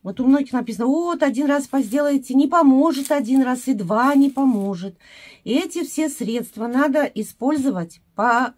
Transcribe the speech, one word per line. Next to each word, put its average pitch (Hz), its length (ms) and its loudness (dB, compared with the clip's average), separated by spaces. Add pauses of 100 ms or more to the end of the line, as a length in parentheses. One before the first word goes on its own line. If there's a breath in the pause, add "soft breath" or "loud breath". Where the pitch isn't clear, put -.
Вот - 160 -8
у 254 60 -2
многих 277 280 2
написано: 240 340 -4
"Вот 330 360 0
один 277 240 0
раз 285 240 0
сделаете, 269 640 0
не 277 120 4
поможет, 285 640 4
один 269 300 2
раз 254 260 -2
и 262 60 0
два 214 420 0
не 277 140 4
поможет". 202 680 -2 (480 loud breath)
Эти 330 400 -2
все 311 240 -4
средства 233 600 -6
надо 277 360 0
использовать 233 960 -4 (160)
по-, 240 420 0